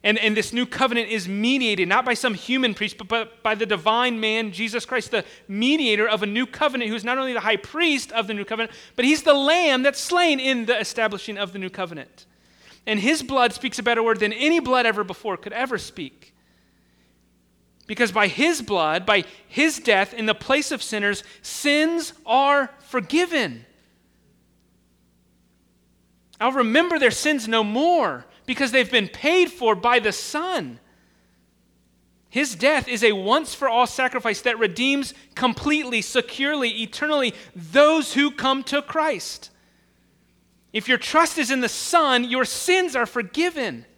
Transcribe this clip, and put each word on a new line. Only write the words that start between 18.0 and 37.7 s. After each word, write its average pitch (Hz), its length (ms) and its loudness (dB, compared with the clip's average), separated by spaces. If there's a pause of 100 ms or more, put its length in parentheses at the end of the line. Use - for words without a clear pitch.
by 208 140 2
his 294 380 2
blood, 180 420 0
by 202 200 2 (220)
his 302 300 0
death 202 380 2
in 226 100 -4
the 220 80 2
place 285 380 -2
of 262 100 -4
sinners, 202 420 -4 (200)
sins 311 720 0 (120)
are 269 540 2
forgiven. 247 880 -2 (2750)
I'll 247 140 2
remember 277 440 4
their 262 140 4
sins 285 360 -2
no 226 160 2
more 226 600 0 (220)
because 262 240 -2
they've 247 200 2
been 220 160 2
paid 349 440 2
for 220 240 2
by 240 240 2
the 214 120 0
Son. 294 680 -6 (1500)
His 254 260 -2
death 262 320 2
is 233 160 -2
a 220 80 6
once-for-all 240 720 0
sacrifice 240 560 -2
that 240 160 0
redeems 247 560 0 (220)
completely, 247 680 0
securely, 262 680 -2 (120)
eternally 277 540 -2 (200)
those 277 580 4